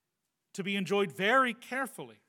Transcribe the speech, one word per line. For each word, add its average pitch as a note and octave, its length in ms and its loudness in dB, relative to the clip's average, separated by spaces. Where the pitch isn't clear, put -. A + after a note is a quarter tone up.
to G3 100 -8
be G3 140 -2
enjoyed G3+ 360 0
very A#3 420 4
carefully A3 760 -8